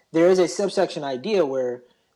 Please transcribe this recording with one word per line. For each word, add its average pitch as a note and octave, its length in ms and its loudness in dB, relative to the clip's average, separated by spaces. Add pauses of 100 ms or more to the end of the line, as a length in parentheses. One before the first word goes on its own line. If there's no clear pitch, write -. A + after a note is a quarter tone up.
(120)
there E3 160 4
is F#3 100 4
a E3+ 100 4
subsection F3+ 560 -4
idea D3 420 -2
where B2 360 -4 (340)